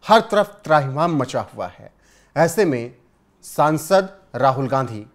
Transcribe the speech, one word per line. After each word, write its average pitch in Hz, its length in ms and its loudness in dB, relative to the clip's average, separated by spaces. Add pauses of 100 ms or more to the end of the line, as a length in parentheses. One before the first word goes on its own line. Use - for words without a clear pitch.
हर 220 120 8
तरफ 208 440 -2
त्राहिमाम 151 520 0
मचा 127 240 -2
हुआ 104 260 -10
है। 98 260 -18 (440)
ऐसे 170 280 2
में 123 300 -4 (480)
सांसद 156 680 0 (260)
राहुल 131 340 0
गांधी 117 460 -4